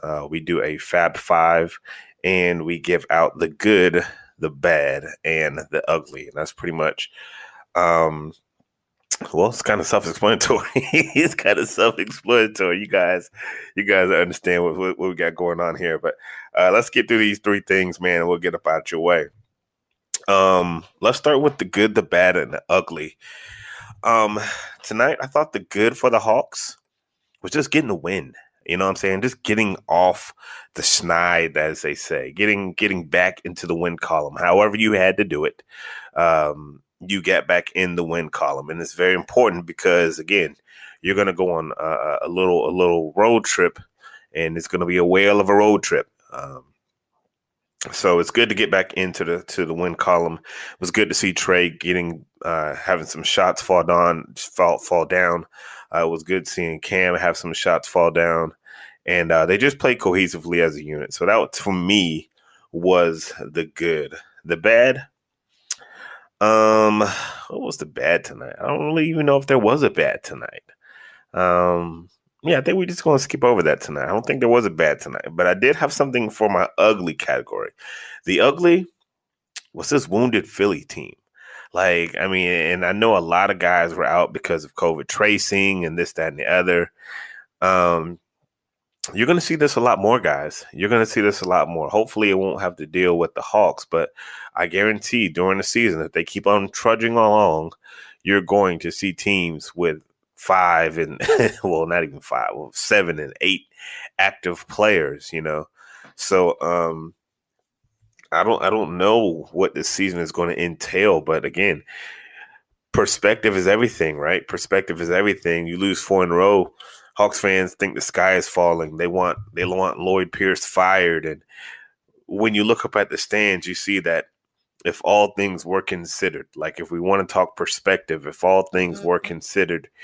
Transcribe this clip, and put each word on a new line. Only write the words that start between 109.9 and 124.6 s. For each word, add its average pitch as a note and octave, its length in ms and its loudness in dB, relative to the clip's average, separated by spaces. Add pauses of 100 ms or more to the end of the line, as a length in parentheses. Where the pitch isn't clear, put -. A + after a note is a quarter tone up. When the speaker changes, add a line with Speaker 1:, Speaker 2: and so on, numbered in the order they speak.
Speaker 1:
is E2 120 -6
gonna F2 220 -2
entail, F2 680 0
but D#2+ 240 -2
again, E2+ 380 0 (1080)
perspective G#2 640 2
is F2+ 80 0
everything, G2 520 2
right? D#2 300 -2
Perspective F#2 540 -2
is E2+ 80 -4
everything. F2 560 0
You E2+ 120 -6
lose F#2+ 240 0
four F#2+ 220 2
in F2 80 0
a E2+ 40 2
row, F#2+ 380 4 (420)
Hawks G#2 240 0
fans F#2+ 340 0
think - 220 -6
the - 60 -8
sky F#2 340 2
is F2 120 0
falling. E2 480 0
They E2+ 120 -2
want, F2+ 320 -2 (140)
they F2+ 120 -4
want F#2 340 -2
Lloyd F#2 320 0
Pierce F#2+ 340 -2
fired. F2+ 600 2
And D#2 180 -8 (840)
when G#2+ 280 0
you G#2 80 2
look A2+ 220 2
up - 100 -10
at G2+ 140 2
the F#2+ 80 -8
stands, G2+ 500 0
you F2+ 60 -8
see G2 260 -4
that E2 280 -2 (580)